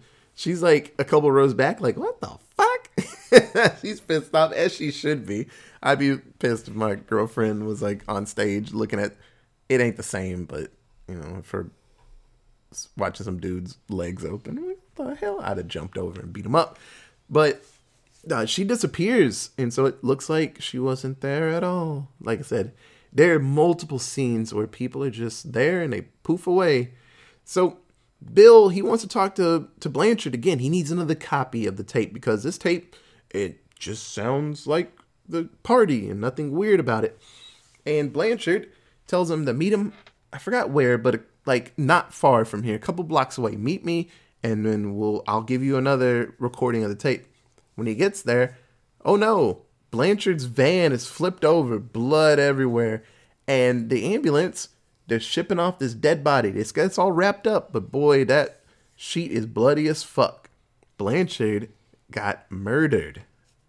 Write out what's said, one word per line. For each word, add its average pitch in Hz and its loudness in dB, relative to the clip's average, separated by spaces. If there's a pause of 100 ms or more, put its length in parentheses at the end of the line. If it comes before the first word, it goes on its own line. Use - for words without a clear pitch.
(340)
She's, 170 -4
like, 151 4
a 139 -2
couple 147 4
rows 135 6
back, 143 0
like, 127 0
"What 440 -6
the - -14 (180)
fuck?" - 2
<laughs> - -20
She's 202 -10
pissed 156 -4
off, 160 4
as 170 0
she 151 -6
should 143 -4
be. 104 -6 (340)
I'd 139 2
be 139 2 (220)
pissed 117 -2
if 107 -14
my 107 -2
girlfriend 107 -2
was, 107 -6
like, 101 -6
on 104 -6
stage 104 -4
looking 107 -4
at, 101 -6 (520)
it 131 2
ain't 120 0
the 113 -12
same, 92 -8
but, 73 -10 (380)
you 92 -12
know, 87 -14
for 92 -10 (1040)
s-, - -16
watching 95 -6
some 92 -8
dude's 90 -8 (120)
legs 92 -8
open, 123 -10
what 370 -10 (160)
the 277 -10
hell? 403 -6
I'd 95 -6
have 85 -10
jumped 87 -12
over 90 -8
and 85 -16
beat 101 -12
him 117 -2
up. - 0 (500)
But, 151 2 (640)
uh, 113 -2
she - -4
disappears, 196 0
and 123 -4
so 135 2
it 131 -2
looks 139 -2
like 156 -2
she - -10
wasn't 131 -4
there 147 -2
at 170 -2
all. 160 -4 (120)
Like 113 -4
I 147 -12
said, 117 -4 (400)
there 165 6
are 156 4
multiple 151 0
scenes 117 -4
where 107 -4
people 127 -8
are 139 -4
just 117 -10
there 160 2
and 147 -4
they 95 -6 (200)
poof 175 -4
away. 160 2 (500)
So 180 0 (560)
Bill, 220 12
he 185 0
wants 226 0
to 202 -12
talk 196 0
to, 165 2 (120)
to - -6
Blanchard 151 0
again. 139 0
He 127 -2
needs 160 0
another 165 -2
copy 139 -4
of 95 -4
the 101 -10
tape 107 -4
because 110 -2
this 156 -6
tape, - -4 (340)
it 95 -6 (180)
just - -12
sounds 143 -6
like 160 -2 (360)
the 165 -6 (140)
party 160 2
and 101 -6
nothing 139 -4
weird 190 2
about 113 0
it. - -6 (680)
And 147 -2
Blanchard 196 -2 (360)
tells 180 0
him 156 -2
to 123 0
meet 165 0
him, 202 0 (400)
I - -14
forgot 247 -4
where, 127 4
but, 117 0 (220)
like, 127 -2
not 156 2
far 120 4
from 110 -6
here, 113 -2
a 107 -6
couple 175 -6
blocks 151 -2
away. 113 -2
"Meet 131 -4
me, 170 -4 (320)
and 107 -2
then 104 -2
we'll, 104 -2
I'll 107 0
give 127 -2
you 135 0
another 127 0
recording 120 -2
of 104 -4
the 104 -8
tape." 131 -4 (500)
When 113 -6
he 110 -4
gets 196 -2
there, 123 0 (460)
oh 196 4
no, 202 0 (280)
Blanchard's 170 0
van 143 2
is 120 -4
flipped 180 -4
over, 147 2
blood 143 2
everywhere. 120 0 (420)
And 123 2
the 135 0
ambulance, 175 0 (380)
they're 113 0
shipping 170 -4
off 180 -2
this 120 -4
dead 147 2
body. 135 4
It's, 101 -4
it's 185 0
all 190 2
wrapped 202 0
up, 220 0
but 110 -6
boy, 139 4
that 135 0 (360)
sheet - -8
is 110 -4
bloody 135 2
as 151 -4
fuck. - -2 (480)
Blanchard 107 -2 (400)
got 104 -6
murdered. 101 -2 (460)